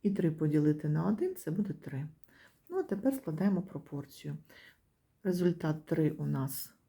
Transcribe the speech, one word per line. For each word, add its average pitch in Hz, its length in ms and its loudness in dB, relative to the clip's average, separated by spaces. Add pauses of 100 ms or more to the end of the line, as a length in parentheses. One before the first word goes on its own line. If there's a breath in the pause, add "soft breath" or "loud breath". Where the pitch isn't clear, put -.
І 202 80 2
три 180 200 2
поділити 151 580 2
на 156 180 0
один — 339 300 0
це - 140 -6
буде 196 220 -2
три. 147 340 -8 (640 soft breath)
Ну, 359 80 -6
а 381 60 0
тепер 226 320 0
складаємо 175 480 0
пропорцію. 147 720 -10 (880 loud breath)
Результат 175 640 0
три 160 240 2
у 151 160 -6
нас 143 460 -4 (160)